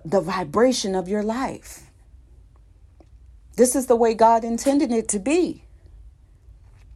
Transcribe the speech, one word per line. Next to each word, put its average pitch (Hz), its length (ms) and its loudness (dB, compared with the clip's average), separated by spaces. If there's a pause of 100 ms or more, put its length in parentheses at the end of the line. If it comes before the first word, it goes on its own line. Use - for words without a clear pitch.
the 185 160 0
vibration 190 760 0
of 180 140 -4
your 208 140 -2
life. 226 680 -8 (1700)
This 247 180 4
is 214 120 -2
the 240 80 4
way 226 180 2
God 226 300 4
intended 254 480 0
it 226 180 -2
to 208 100 -4
be. 302 460 -2 (1300)